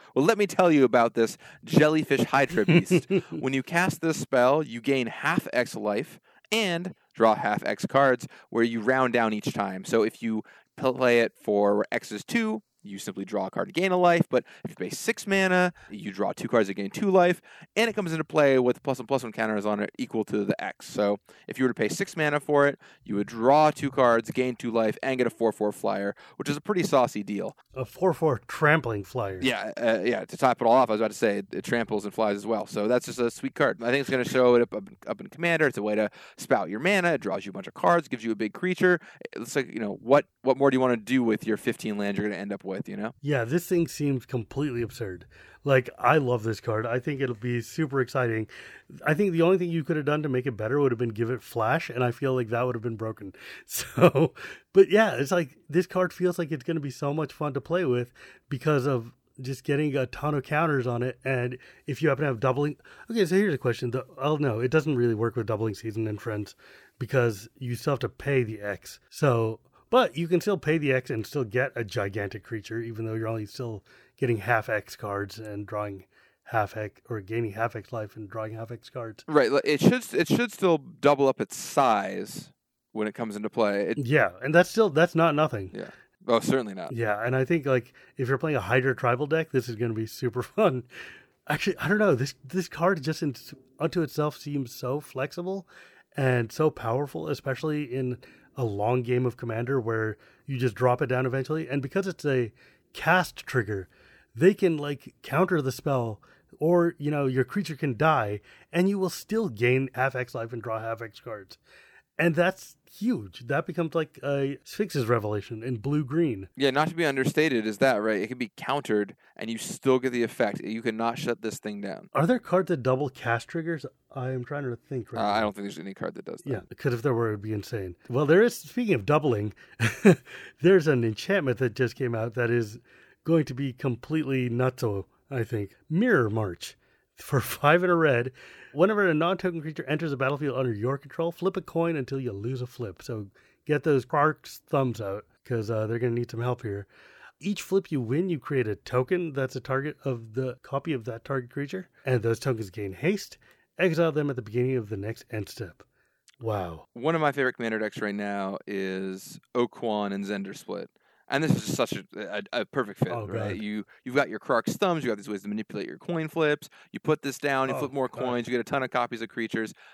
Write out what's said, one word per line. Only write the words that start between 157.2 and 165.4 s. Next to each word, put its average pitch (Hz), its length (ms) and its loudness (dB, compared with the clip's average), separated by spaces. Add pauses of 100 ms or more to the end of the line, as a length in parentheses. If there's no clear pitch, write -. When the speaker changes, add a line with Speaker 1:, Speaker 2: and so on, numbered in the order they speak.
Speaker 1:
my 147 120 2
favorite 131 220 0
commander 113 240 -4
decks 107 220 -6
right 101 140 -4
now 101 520 -6
is 95 720 -6 (160)
Okwon 107 560 -2
and 98 120 -6
Zender 98 320 -8
Split. 92 320 -10 (420)
And 143 140 0
this 156 100 4
is - 120 -4
just - 100 -4
such 120 160 0
a, 101 120 -6 (120)
a, 104 440 -6
a 101 40 -4
perfect 110 360 -6
fit, 90 120 0
Speaker 2:
Oh, 110 140 -6
Speaker 1:
right? 101 280 -6
Speaker 2:
God. 107 80 -8
Speaker 1:
You, 104 220 -6 (180)
you've 127 120 -12
got 135 160 2
your 104 80 -8
Krark 120 260 0
Thumbs, 170 400 0
you 120 60 0
got 104 80 -2
these 101 100 -14
ways 101 140 -6